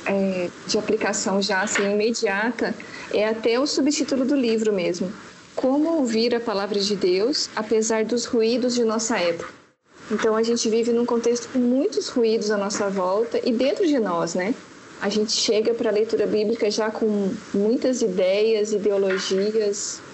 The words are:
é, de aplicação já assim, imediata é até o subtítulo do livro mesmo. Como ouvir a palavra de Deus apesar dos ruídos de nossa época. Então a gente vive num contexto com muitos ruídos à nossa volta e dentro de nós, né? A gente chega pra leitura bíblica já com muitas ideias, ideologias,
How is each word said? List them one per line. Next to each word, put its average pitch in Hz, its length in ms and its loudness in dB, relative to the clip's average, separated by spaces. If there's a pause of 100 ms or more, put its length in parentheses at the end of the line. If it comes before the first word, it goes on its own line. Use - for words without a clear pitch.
é, 190 420 0 (160)
de 208 140 -2
aplicação 208 600 0
já 196 220 0
assim, 214 220 -2
imediata 214 920 0 (400)
é 214 160 2
até 226 300 0
o 285 80 2
subtítulo 277 580 0
do 285 100 0
livro 226 380 2
mesmo. 180 400 -2 (420)
Como 285 340 2
ouvir 240 440 2
a 233 60 0
palavra 202 400 -2
de 202 160 0
Deus 190 600 0
apesar 220 480 0
dos 233 220 -2
ruídos 240 480 2
de 240 100 2
nossa 220 360 0
época. 170 340 -2 (560)
Então 220 260 2
a 220 60 2
gente 233 300 0
vive 233 200 2
num 233 140 2
contexto 240 480 0
com 262 60 0
muitos 269 500 2
ruídos 220 400 2
à 214 80 0
nossa 202 320 -2
volta 196 580 0
e 247 60 2
dentro 262 320 2
de 294 140 4
nós, 170 340 0
né? 196 220 -2 (440)
A 190 100 -2
gente 214 220 0
chega 220 440 2
pra 233 160 -2
leitura 214 340 2
bíblica 208 460 0
já 214 180 -2
com 208 420 0 (220)
muitas 226 480 2
ideias, 208 720 2
ideologias, 202 1300 0 (120)